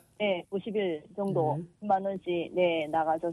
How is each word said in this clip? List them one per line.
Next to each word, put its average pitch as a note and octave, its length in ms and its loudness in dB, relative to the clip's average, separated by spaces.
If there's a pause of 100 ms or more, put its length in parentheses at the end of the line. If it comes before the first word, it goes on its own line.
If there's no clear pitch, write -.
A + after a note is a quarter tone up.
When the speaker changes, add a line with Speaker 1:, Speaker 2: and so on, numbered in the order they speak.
(180)
Speaker 1:
네, G3 320 0
구십 G3 240 -4
일 F3 300 0 (100)
정도 F3+ 400 0
Speaker 2:
음. E3 140 -6 (100)
Speaker 1:
십만 G3 260 0
원씩, F3+ 480 -4
네, E3 360 2
나가서 D#3+ 440 2